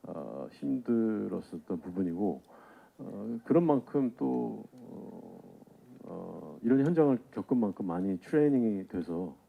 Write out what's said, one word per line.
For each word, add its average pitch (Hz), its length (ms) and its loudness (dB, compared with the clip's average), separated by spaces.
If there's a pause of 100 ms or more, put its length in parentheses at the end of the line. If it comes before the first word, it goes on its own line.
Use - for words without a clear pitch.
어, 67 460 -10
힘들었었던 107 1300 -2
부분이고, 87 640 -2 (560)
어, 117 460 -8
그런 165 200 4
만큼 135 520 2
또, 123 560 -4
어, - 680 -16 (640)
어, 85 580 -12
이런 135 220 6
현장을 151 320 6 (160)
겪은 113 260 0
만큼 104 280 0
많이 92 340 0
트레이닝이 123 680 2
돼서 85 480 -6 (120)